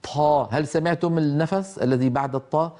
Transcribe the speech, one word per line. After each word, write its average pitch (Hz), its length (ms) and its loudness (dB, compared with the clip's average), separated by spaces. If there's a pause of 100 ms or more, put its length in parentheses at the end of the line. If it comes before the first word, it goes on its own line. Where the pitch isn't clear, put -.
طا. 147 480 2
هل 147 160 0
سمعتم 170 500 0
النفس 160 600 0
الذي 127 320 2
بعد 131 260 -2
الطا؟ 156 440 -2